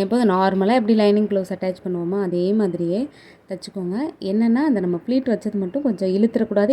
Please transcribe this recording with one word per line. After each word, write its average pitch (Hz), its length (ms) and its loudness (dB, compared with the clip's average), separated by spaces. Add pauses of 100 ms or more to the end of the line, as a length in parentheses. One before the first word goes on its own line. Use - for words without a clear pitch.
எப்போதும் 226 280 2
நார்மலா 190 460 2
எப்படி 226 220 2
லைனிங் 208 300 4
ப்ளவுஸ் 196 240 -2
அட்டாச் 185 300 -6
பண்ணுவோமோ 180 420 -4
அதே 175 180 0 (160)
மாதிரியே 175 400 -2 (480)
தைச்சிக்கோங்க. 185 480 -8 (340)
என்னன்னா 233 380 2
அந்த 214 160 2
நம்ம 175 180 0
ஃப்ளீட் 262 300 -2
வச்சது 208 300 -2
மட்டும் 226 240 -4
கொஞ்சம் 190 300 0
இழுத்துறக்கூடாது, 214 560 2